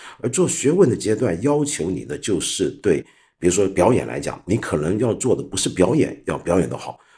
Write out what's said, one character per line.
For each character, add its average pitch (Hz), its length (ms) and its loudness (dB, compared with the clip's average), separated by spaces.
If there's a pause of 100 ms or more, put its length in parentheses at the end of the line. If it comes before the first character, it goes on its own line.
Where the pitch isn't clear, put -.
(200)
而 - 80 -4
做 165 200 0
学 - 240 0
问 175 180 6
的 104 60 2
阶 107 180 0
段 107 280 0
要 147 220 2
求 113 260 -4
你 - 140 -6
的 71 140 -8
就 85 220 -2
是 - 300 -2 (120)
对， 82 220 2 (340)
比 82 80 0
如 90 80 4
说 98 140 2
表 95 240 4
演 87 140 0
来 58 120 -8
讲， 73 260 -8
你 101 120 0
可 - 200 -2
能 82 220 0
要 113 160 0
做 120 220 0
的 - 60 -2
不 - 140 -12
是 - 120 -2
表 98 260 2
演， 127 320 0
要 73 100 -2
表 85 220 0
演 78 100 2
得 62 80 -8
好， - 220 -14 (200)